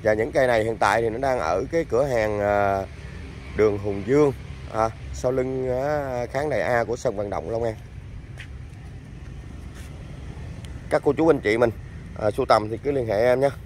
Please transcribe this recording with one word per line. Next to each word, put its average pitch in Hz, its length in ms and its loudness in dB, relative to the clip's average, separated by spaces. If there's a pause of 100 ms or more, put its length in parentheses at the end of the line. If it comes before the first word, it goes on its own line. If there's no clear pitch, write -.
Và 107 100 6
những 110 180 2
cây 139 160 4
này 113 160 4
hiện 113 140 0
tại 107 240 4
thì 113 80 2
nó 110 80 -4
đang 131 220 0
ở 87 320 2
cái 165 180 0
cửa 123 160 4
hàng, 107 340 2
à, 101 460 2 (720)
đường 104 200 6
Hùng 98 300 -4
Vương, 139 260 4 (400)
à, 113 160 2 (240)
sau 127 180 0
lưng, 131 380 -2 (120)
à, 135 440 -2
khán 143 240 -2
đài 117 120 0
A 117 220 2
của 110 120 -2
sân 120 200 -2
vận 101 140 -2
động 85 200 -4
Long 113 140 -2
An. 110 120 -2 (3250)
Các 151 160 2
cô 147 80 6
chú 160 140 4
anh 147 120 6
chị 110 180 4
mình, 120 120 6 (500)
à, 107 120 2
sưu 131 140 0
tầm 107 240 4
thì 113 80 -4
cứ 139 140 -2
liên 131 160 0
hệ 107 160 2
em 123 160 4
nhé. 139 100 4 (160)